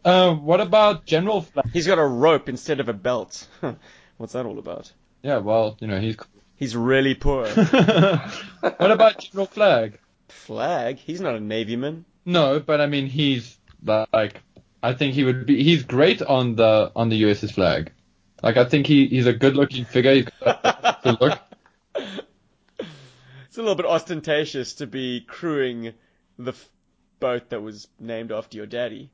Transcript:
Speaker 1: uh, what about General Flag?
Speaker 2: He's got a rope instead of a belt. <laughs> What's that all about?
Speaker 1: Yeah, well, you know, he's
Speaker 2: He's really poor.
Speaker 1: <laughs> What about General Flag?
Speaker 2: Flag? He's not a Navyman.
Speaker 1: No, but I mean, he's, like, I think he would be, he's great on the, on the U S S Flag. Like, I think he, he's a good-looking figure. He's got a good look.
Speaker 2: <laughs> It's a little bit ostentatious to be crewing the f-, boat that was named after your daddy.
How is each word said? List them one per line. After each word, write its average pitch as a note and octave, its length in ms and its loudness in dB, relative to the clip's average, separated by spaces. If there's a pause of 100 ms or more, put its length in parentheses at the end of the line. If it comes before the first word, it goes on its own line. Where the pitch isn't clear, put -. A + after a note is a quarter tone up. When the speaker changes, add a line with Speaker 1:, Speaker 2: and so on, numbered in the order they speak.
Speaker 1:
uh, F#3 260 6
what D#3+ 300 0
about G#3 420 4
General F3+ 380 0
Flag? C#3 280 -4
Speaker 2:
He's D#3+ 160 -2
got F3+ 120 2
a D3+ 80 4
rope C#3 420 2
instead C3 320 -6
of A2+ 80 -6
a A#2 60 -2
belt. A2 520 -6 (140)
<laughs> - 560 -12
What's A2+ 160 -14
that B2 140 -6
all G2+ 120 -12
about? - 320 -14 (320)
Speaker 1:
Yeah, A#2 160 -2
well, G#2+ 420 0
you A2+ 60 -10
know, G2 140 -4
he's A2 160 -4 (380)
Speaker 2:
He's B2 200 -8
really C3 400 0
poor. C3+ 320 -2
Speaker 1:
<laughs> F#3+ 1120 0
What F#3+ 300 2
about A3 280 6
General G3 260 -6
Flag? C3+ 540 0 (300)
Speaker 2:
Flag? B2+ 720 -6
He's F3 220 -10
not D3 140 -4
a A2 40 -6
Navyman. A2+ 640 -6 (200)
Speaker 1:
No, D#3 360 2
but D3+ 200 0
I D3 60 0
mean, C#3+ 200 -2
he's, C3+ 520 -4 (260)
like, G#2+ 560 0 (420)
I A#2+ 120 0
think C3 200 -2
he C#3+ 100 0
would B2+ 200 -2
be, C3+ 180 2
he's E3 200 4
great D#3 400 2
on B2+ 320 0
the, A2 400 4
on A#2 140 0
the A2 80 0
U G#2+ 140 4
S G2+ 120 -2
S G#2+ 80 -6
Flag. D#2+ 420 -2 (500)
Like, A#2 140 2
I B2 80 6
think C#3 220 0
he, C#3 200 6
he's B2 200 0
a B2 60 4
good-looking C3+ 540 0
figure. B2+ 280 4
He's C3+ 100 4
got - 400 -2
a - 380 0
good A#2 180 0
look. D3+ 180 2 (580)
Speaker 2:
<laughs> G3+ 240 -12 (1300)
It's - 100 -20
a A3+ 40 -6
little G#3 120 0
bit D#3+ 120 -4
ostentatious D3+ 880 -4
to D3 120 -12
be B2 400 -8
crewing B2 680 -6 (440)
the B2 140 -10
f-, - 160 -18 (520)
boat B2 300 -4
that A2 120 -10
was G#2+ 260 -16 (100)
named A2+ 320 -12
after G#2+ 280 -10
your G#2 80 -14
daddy. A#2+ 480 -10